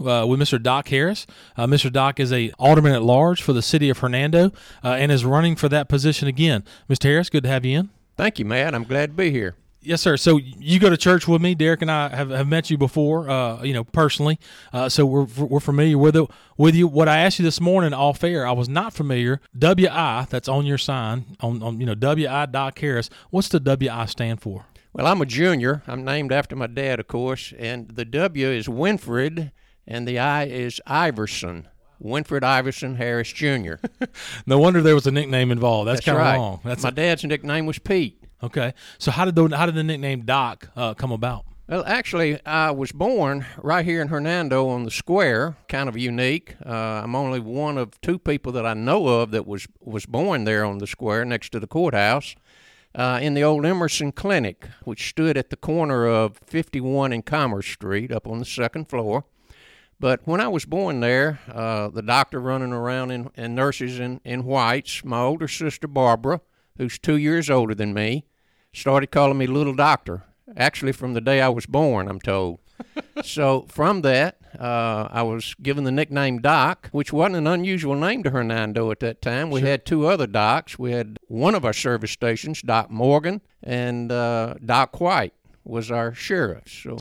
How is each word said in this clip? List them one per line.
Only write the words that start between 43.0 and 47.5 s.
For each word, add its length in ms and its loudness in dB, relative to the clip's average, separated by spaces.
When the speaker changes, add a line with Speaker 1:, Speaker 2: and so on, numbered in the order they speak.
Speaker 2:
right 260 0
here 160 0
in 80 -4
Hernando 580 0
on 160 -4
the 80 -6
square, 640 0
kind 180 -4
of 80 -8
unique. 720 -2
Uh, 60 -12
I'm 120 -6
only 240 -4
one 380 -6